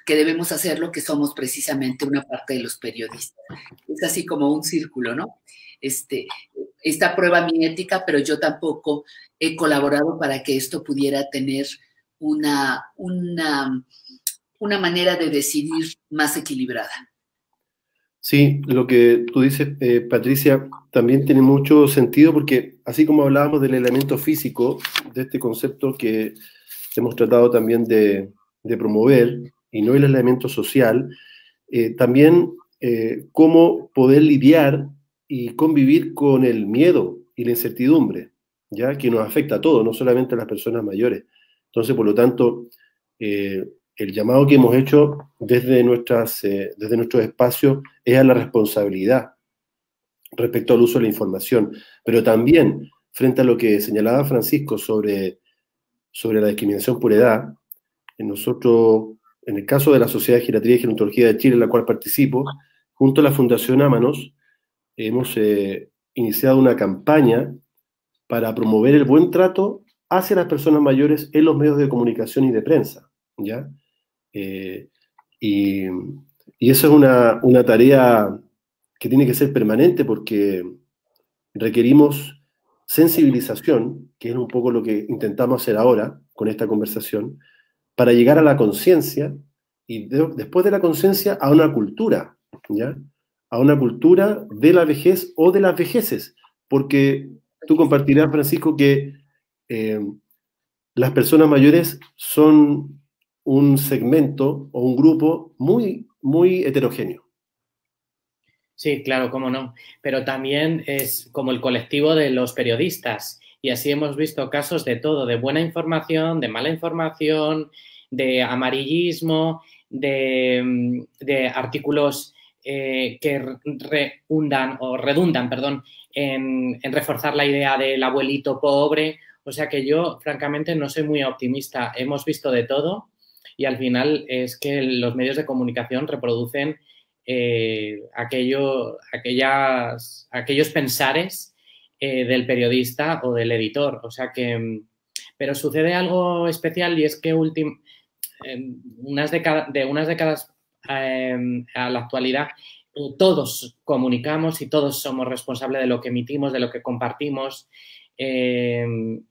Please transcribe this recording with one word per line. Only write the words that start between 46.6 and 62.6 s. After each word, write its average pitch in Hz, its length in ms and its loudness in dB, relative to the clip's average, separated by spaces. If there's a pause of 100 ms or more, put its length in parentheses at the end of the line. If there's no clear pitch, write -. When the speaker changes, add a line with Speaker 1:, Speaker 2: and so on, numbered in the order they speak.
Speaker 2:
desde 107 200 -2
nuestros 117 260 0
espacios 127 560 0 (240)
es 127 140 4
a 135 60 8
la 127 100 8
responsabilidad 107 1000 0 (1000)
respecto 120 420 -2
al 117 80 6
uso 120 180 4
de 117 40 0
la 107 60 0
información, 104 640 -2 (320)
pero 117 180 2
también 120 680 2 (220)
frente 131 300 0
a 127 40 4
lo 120 100 4
que 110 240 2
señalaba 113 460 0
Francisco 135 520 -2
sobre, 101 640 -4 (720)
sobre 110 300 -2
la 107 60 2
discriminación 104 520 -2
por 113 140 2
edad, 117 400 4 (640)
en 107 100 -8
nosotros, 113 880 2 (300)
en 101 120 -6
el 98 80 -8
caso 143 280 4
de 131 60 6
la 117 100 2
Sociedad 120 300 2
de 120 60 -4
Geriatría 110 300 2
y 117 40 4
Gerontología 113 480 2
de 110 100 4
Chile, 131 160 4
en 117 80 4
la 110 80 2
cual 117 160 0
participo, 127 580 -2 (500)